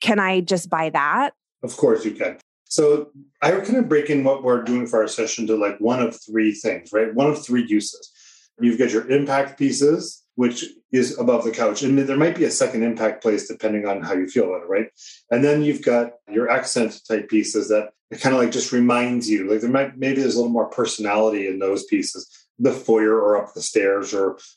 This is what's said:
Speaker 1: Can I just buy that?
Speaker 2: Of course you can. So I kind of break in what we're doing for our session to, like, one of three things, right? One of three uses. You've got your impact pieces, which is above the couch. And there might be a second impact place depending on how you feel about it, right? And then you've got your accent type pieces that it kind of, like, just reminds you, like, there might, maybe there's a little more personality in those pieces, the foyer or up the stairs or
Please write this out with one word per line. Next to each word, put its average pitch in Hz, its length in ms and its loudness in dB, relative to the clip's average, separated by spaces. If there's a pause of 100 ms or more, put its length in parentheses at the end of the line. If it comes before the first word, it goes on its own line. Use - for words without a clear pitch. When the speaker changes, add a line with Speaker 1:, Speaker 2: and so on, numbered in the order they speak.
Speaker 1:
Can 208 200 2
I 190 200 2
just 175 300 -2
buy 160 200 0
that? 156 440 0 (300)
Speaker 2:
Of 123 120 -10
course 113 280 2
you 107 80 -4
can. - 240 -6 (300)
So 147 440 2 (320)
I 147 100 4
kind 202 240 -2
of 247 120 0
break 147 220 2
in 139 120 2
what 135 220 0
we're 120 180 2
doing 123 240 -2
for 113 160 0
our 107 60 -4
session 110 400 -4
to, 110 80 2
like, 101 240 -2
one 123 200 0
of 117 220 -2
three 110 300 0
things, 101 400 -6
right? 107 220 0
One 143 140 4
of 143 160 -2
three 120 220 0
uses. - 460 -4 (480)
You've 120 180 2
got 120 120 2
your 117 200 -2
impact 139 480 0
pieces, 139 640 0 (140)
which 123 280 0 (280)
is 123 260 0
above 120 260 2
the 113 60 -2
couch. 110 320 -2
And 139 160 2
there 135 180 0
might 165 200 2
be 160 80 2
a 123 60 2
second 120 320 0
impact 113 400 -2
place 104 260 0
depending 107 380 -4
on 98 160 -4
how 92 120 -4
you 92 140 0
feel 110 160 0
about 90 180 -4
it, - 60 -10
right? 104 200 0 (420)
And 123 140 2
then 147 180 4
you've 147 200 0
got 120 300 2 (180)
your 117 200 0
accent 117 560 -2
type 107 220 -4
pieces 107 400 0
that 107 220 0 (200)
it 110 100 -14
kind 131 140 2
of, 127 60 4
like, 117 120 2
just 123 200 -4
reminds 123 580 2
you, 98 200 0
like, 110 100 0
there 120 100 -2
might, 135 280 0
maybe 135 220 0
there's 120 140 0
a 117 40 0
little 117 140 0
more 110 160 0
personality 107 800 -2
in 95 120 -4
those 98 260 -2
pieces, 90 440 -4 (300)
the 123 140 2
foyer 110 480 2
or 104 160 4
up 101 180 -4
the 110 80 -14
stairs 98 520 0
or 98 240 -2 (180)